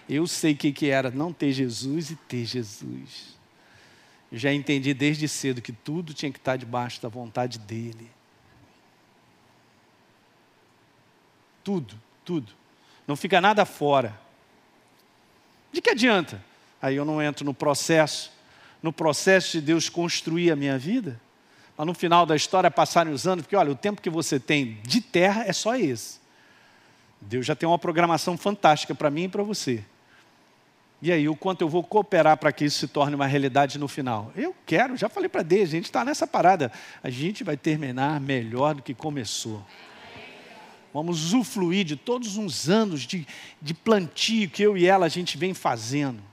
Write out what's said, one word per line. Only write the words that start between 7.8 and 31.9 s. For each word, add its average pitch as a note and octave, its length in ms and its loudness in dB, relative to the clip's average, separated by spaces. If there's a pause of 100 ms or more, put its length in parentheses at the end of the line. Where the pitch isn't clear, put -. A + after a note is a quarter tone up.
Tudo, C#3 360 -6 (240)
tudo. D3+ 280 -6 (560)
Não D3 80 -4
fica F3 260 2
nada G3+ 240 4
fora. C3 540 0 (1500)
De E4+ 100 -4
que - 80 2
adianta? G3+ 540 2 (380)
Aí C3+ 140 0
eu C#3+ 100 -2
não D3+ 160 -2
entro D3 220 -2
no C#3+ 100 -2
processo, D#3 800 2 (500)
no D#3+ 120 -4
processo F3 600 4
de E3 80 0
Deus D#3 280 2
construir E3+ 640 0
a D#3 40 2
minha C#3 220 0
vida. D3+ 420 -4 (600)
Mas D#3 80 -2
no F3+ 60 -2
final E3+ 320 6
da D#3 100 2
história F3+ 340 2
passarem E3 420 2
os C3 140 -6
anos, F3+ 180 -2
porque - 120 -6
olha, E3 160 4
o C#3 40 -2
tempo G3+ 260 -6
que - 80 -4
você D#3+ 300 -2
tem B2+ 440 -2
de B2 180 0
terra G3+ 460 2
é F3+ 60 -2
só A3+ 220 -2
esse. C#3+ 440 -4 (1040)
Deus A#2 240 -6
já D3+ 100 0
tem E3 120 -2
uma E3+ 120 2
programação E3+ 580 2
fantástica D#3+ 560 2
pra D3+ 160 0
mim D#3 140 -2
e F#3 60 -4
pra G3 140 -4
você. C#3 400 -4 (1160)
E D3+ 80 0
aí, D3+ 200 4
o D#3+ 80 0
quanto F#3 240 -2
eu E3 80 2
vou E3+ 120 0
cooperar E3 540 4